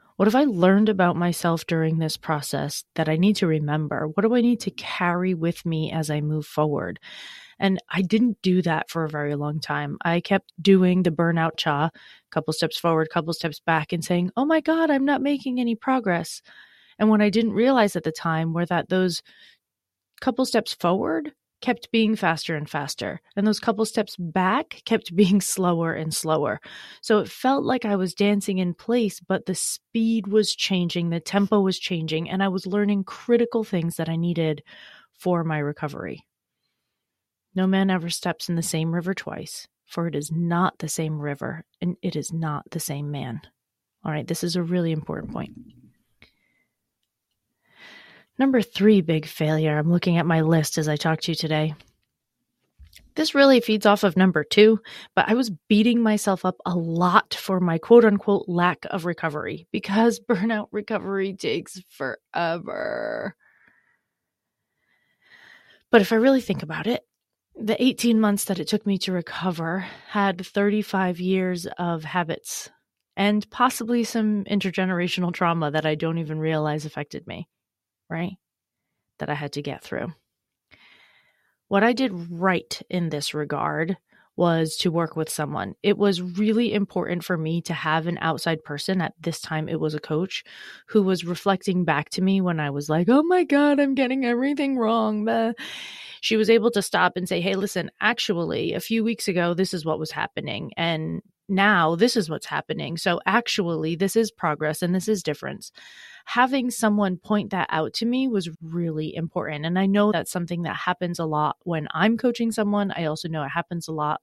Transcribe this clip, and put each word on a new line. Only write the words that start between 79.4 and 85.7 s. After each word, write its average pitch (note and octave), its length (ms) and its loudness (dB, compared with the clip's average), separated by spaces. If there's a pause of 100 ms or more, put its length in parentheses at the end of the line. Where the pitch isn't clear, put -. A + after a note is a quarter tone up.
to D3 80 -6
get C#3+ 220 -10
through. - 300 -6 (1600)
What G3 140 4
I A#3 100 4
did B3 180 0 (180)
right F3 600 -2
in F3 200 -2
this D3 240 -4
regard D3+ 640 -2 (400)
was E3 380 2
to F3+ 160 0
work E3 240 -2
with D#3 140 -4
someone. C#3+ 520 -6